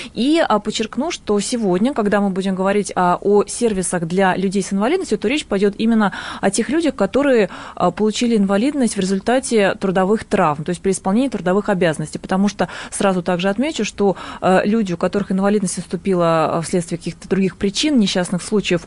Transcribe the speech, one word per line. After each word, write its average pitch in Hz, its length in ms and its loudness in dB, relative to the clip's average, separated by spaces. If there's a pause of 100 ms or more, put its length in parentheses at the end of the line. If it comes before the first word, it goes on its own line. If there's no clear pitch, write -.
(140)
И, 294 240 2
а, 214 220 2
подчеркну, 220 500 -4
что 208 300 -2
сегодня, 214 540 0
когда 208 260 2
мы 202 100 0
будем 190 240 -2
говорить, 196 400 0
а, 180 260 2
о 202 240 4
сервисах 185 600 -2
для 185 300 2
людей 190 260 -2
с - 100 -6
инвалидностью, 226 460 0
то - 80 -4
речь 294 180 0
пойдет 202 340 0
именно 220 340 2 (280)
о 196 100 2
тех 220 180 -2
людях, 302 260 0
которые, 247 560 2 (240)
а, 180 160 2
получили 220 460 0
инвалидность 214 600 2
в 196 40 -2
результате 196 720 2
трудовых 190 480 0
травм, 160 400 0
то 180 80 -6
есть 170 100 -4
при 190 120 0
исполнении 220 360 0
трудовых 196 420 0
обязанностей. 175 500 0
Потому 190 260 0
что 196 220 -2 (240)
сразу 190 280 0
также 180 280 0
отмечу, 240 360 -2
что, 196 320 0 (240)
а, 185 240 4
люди, 208 280 0
у 170 40 -4
которых 196 360 -2
инвалидность 196 460 0
наступила, 170 800 0
а, - 20 -2
вследствие 170 380 -4
каких-то - 300 -12
других 190 280 0
причин, 269 420 0
несчастных 185 460 0
случаев, 185 420 0